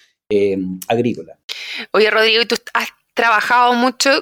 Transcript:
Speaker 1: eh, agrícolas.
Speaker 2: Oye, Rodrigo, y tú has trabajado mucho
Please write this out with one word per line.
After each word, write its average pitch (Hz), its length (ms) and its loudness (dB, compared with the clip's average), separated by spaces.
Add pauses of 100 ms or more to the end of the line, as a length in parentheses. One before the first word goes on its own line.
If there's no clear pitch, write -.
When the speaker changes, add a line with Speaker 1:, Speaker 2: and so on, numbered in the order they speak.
(300)
Speaker 1:
eh, 101 260 2 (320)
agrícolas. 117 480 -4 (560)
Speaker 2:
Oye, 214 180 2
Rodrigo, 220 300 2
y 233 60 -2
tú 226 100 -4 (160)
has 233 160 -4 (240)
trabajado 240 600 2
mucho 240 340 0 (140)